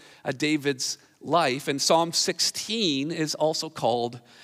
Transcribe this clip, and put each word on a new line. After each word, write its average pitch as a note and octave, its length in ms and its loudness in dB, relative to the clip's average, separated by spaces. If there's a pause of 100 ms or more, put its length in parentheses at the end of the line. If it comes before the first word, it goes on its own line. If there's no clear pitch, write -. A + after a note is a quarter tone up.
(240)
uh, D3 80 -2
David's C#3+ 640 0 (220)
life. C#3+ 480 2
And C#3 140 -2
Psalm E3+ 320 4
sixteen E3+ 1000 0
is D#3 240 -2
also D#3 340 0
called A#2+ 520 -2 (220)